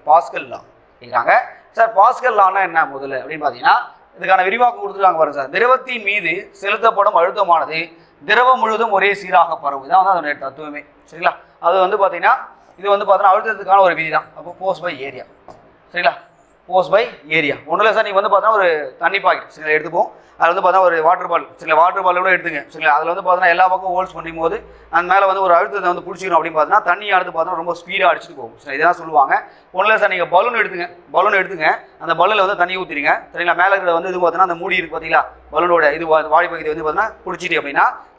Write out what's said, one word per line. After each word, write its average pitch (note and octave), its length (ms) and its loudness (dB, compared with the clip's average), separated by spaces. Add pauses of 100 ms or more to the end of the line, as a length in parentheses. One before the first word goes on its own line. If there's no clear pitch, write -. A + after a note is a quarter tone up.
பாஸ்கல் E3 440 2
லா G#2 60 -14 (420)
கேட்குறாங்க. A#2+ 340 0 (420)
சார், A3+ 220 2
பாஸ்கல் B3 420 2
லானா F#3+ 280 2
என்ன D#3+ 240 0
முதல்ல C3+ 300 -8
அப்படின்னு D3+ 220 -12
பார்த்தீங்கன்னா, B2+ 300 0 (420)
இதுக்கான F#3 320 0
விரிவாக்கம் A#3 340 -2
கொடுத்துருக்காங்க F#3+ 380 0
பாருங்க C#3+ 200 -2
சார். C3+ 140 -10
திரவத்தின் B3 540 0
மீது F#3 240 -2 (300)
செலுத்தப்படும் G#3 580 0
அழுத்தமானது E3+ 580 0 (520)
திரவம் B3 320 4
முழுவதும் A3 340 -2
ஒரே G3 240 2
சீராக E3+ 420 0
பரவும், C#3 240 -6
இதான் F#3 160 4
வந்து F#3+ 120 2
அதனுடைய D3+ 280 -4
தத்துவமே, D3 400 -12 (260)
சரிங்களா? E3 260 -2 (320)
அது F#3 180 2
வந்து G3+ 180 0
பார்த்தீங்கன்னா, F#3 320 2 (460)
இது G3 140 -6
வந்து G#3 120 -2
பார்த்தீங்கன்னா G3 300 4
அழுத்தத்துக்கான G3+ 500 0
ஒரு E3 140 2
விதி D#3+ 180 -4
தான். - 180 -16
அப்போ D#3+ 220 -16
force F#3 260 -4
by F3 80 -6 (140)
area, B2+ 180 -14 (680)
சரிங்களா? F3 220 -2 (540)
Force F3 240 2
by G#3+ 80 6 (360)
area C#3+ 180 0 (140)
ஒண்ணும் F3 140 0
இல்ல A3 120 4
சார், G#3+ 120 2
நீங்க G3 120 0
வந்து G3+ 140 0
பார்த்தீங்கன்னா G3+ 260 2
ஒரு F#3 80 2 (340)
தண்ணி F3+ 240 0
பாக்கெட், E3 280 0
சரிங்களா, D#3 240 -4
எடுத்துப்போம். E3+ 340 -4 (260)
அதுல E3 140 2
வந்து F#3+ 140 -2
பார்த்தா F#3 220 4
ஒரு E3 100 2 (100)
வாட்டர் F3+ 240 0
பால், E3 120 -2 (140)
சரிங்களா, D#3+ 240 0
வாட்டர் F#3 240 2
பால் F3+ 160 2
கூட F#3 140 0
எடுத்துங்க, D#3+ 260 -6 (100)
சரிங்களா? D#3 260 0
அதுல D#3+ 140 -2
வந்து F#3 140 -6
பார்த்தீங்கன்னா F3+ 300 2
எல்லா F#3 180 4
பக்கம் F#3 220 -4
ஹோல்ஸ் F3+ 200 -4
பண்ணும் E3 280 -12
போது E3+ 120 -2 (420)
அந்த F3 140 0
மேல G3 180 4
வந்து F#3+ 180 0
ஒரு E3+ 100 4
அழுத்தத்தை G3 340 -2
வந்து F3 140 -6
பிடிச்சிக்கணும் F#3 320 -2
அப்படின்னு D#3+ 200 -2
பார்த்தீங்கன்னா F3 320 2
தண்ணி G3+ 280 -2
அடுத்து F3+ 180 -2
பார்த்தா E3 260 -4
ரொம்ப F3 200 -6
ஸ்பீடா F#3 300 0
அடிச்சுட்டு D3+ 280 -6
போகும், A#2 220 -14
சரிங்களா? C3+ 160 -8
இதெல்லாம் E3+ 240 2
சொல்லுவாங்க. D#3 320 2 (420)
ஒண்ணும் G3 140 0
இல்ல A3 140 4
சார், F#3+ 100 0
நீங்க F3 220 -2
பலூன் A#3 260 2
எடுத்துங்க, F3+ 260 -4 (300)
பலூன் G3+ 240 2
எடுத்துங்க, F3 280 -2 (360)
அந்த E3 160 -2
பலூன்ல G3+ 240 2
வந்து G3 180 -2
தண்ணி F#3 180 -4
ஊத்திடுங்க, D3+ 320 -2 (200)
சரிங்களா? E3+ 280 -2
மேல F#3+ 140 4
இருக்கிற F3+ 220 0
வந்து F#3 160 -4
இது F3+ 100 -4
பார்த்தீங்கன்னா F3 260 2
அந்த E3+ 140 -4
மூடி F#3+ 160 -2
இருக்கு D#3+ 160 -8
பாத்தீங்களா, D#3+ 260 0 (320)
பலூனோட E3 440 2
இது E3 160 -6
வா-, D3+ 200 2
வாய் E3+ 200 2
பகுதி D#3 200 -6
வந்து D#3 140 -6
பார்த்தீங்கன்னா G3 400 -4
பிடிச்சிட்டு F3 340 -4
அப்படின்னா D3 240 0 (340)